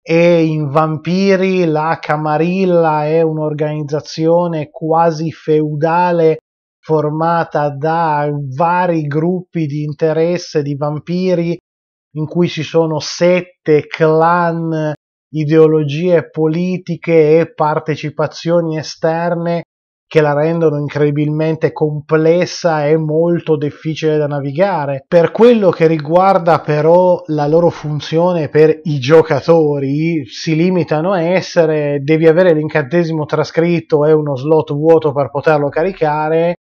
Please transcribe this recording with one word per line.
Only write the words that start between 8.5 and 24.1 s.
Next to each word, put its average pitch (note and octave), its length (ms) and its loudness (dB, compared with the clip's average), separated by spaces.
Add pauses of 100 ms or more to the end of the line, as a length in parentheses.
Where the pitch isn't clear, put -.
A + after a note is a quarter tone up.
vari E3+ 460 0
gruppi D#3+ 640 -4
di D3 180 -6
interesse D#3+ 800 -2
di C#3+ 140 -4
vampiri, E3+ 840 -4 (580)
in D3+ 100 -4
cui E3+ 220 0
ci D#3+ 160 -6
sono D#3+ 360 -2
sette E3+ 880 0
clan, E3 1040 0 (360)
ideologie D#3 1000 2
politiche E3 1080 2
e D#3+ 140 -2
partecipazioni D#3 1200 -2
esterne E3+ 840 -4 (440)
che D#3 140 0
la D3 100 2
rendono D#3 480 0
incredibilmente D3+ 960 -2
complessa D#3 1120 0
e D#3 80 4
molto D#3+ 640 0
difficile D3+ 580 -4